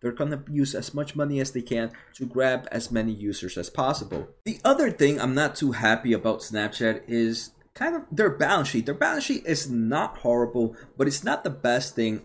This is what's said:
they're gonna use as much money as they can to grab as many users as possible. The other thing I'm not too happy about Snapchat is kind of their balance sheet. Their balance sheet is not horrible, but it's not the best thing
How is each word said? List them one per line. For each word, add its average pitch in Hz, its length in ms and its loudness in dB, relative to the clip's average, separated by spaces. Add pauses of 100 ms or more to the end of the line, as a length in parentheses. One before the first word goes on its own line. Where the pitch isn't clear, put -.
they're 120 100 -2
gonna 143 400 -4
use 139 240 0
as - 180 -6
much 143 220 -6
money 147 240 0
as 135 120 -2
they 123 100 -4
can 117 280 -2 (240)
to 135 120 -8
grab 127 440 0
as 117 220 -6
many 113 220 0
users 101 440 -6
as 87 120 -6
possible. 127 580 -2 (160)
The 220 220 -6
other 247 260 4
thing 143 300 4
I'm 127 120 0
not 139 220 0
too 139 160 0
happy 113 400 2
about 110 300 0
Snapchat 107 640 -2
is 113 440 0 (240)
kind 330 200 -2
of 320 60 -4 (100)
their 190 180 4
balance 147 380 2
sheet. 117 180 0
Their 139 80 0
balance 294 300 0
sheet - 220 -2
is 143 240 -2
not 123 480 0
horrible, 120 580 2 (220)
but 135 100 2
it's 139 160 -2
not - 220 0
the 180 40 -2
best 127 460 0
thing 110 300 0